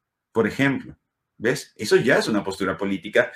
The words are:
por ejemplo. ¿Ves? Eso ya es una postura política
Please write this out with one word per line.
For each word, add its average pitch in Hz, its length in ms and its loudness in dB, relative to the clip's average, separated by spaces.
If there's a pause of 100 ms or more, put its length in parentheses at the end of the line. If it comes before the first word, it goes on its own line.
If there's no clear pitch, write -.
(300)
por 110 160 0
ejemplo. 139 500 -2 (400)
¿Ves? 120 380 -4
Eso 113 220 2
ya 143 220 4
es - 100 -2
una 104 160 0
postura 95 340 -4
política 101 580 0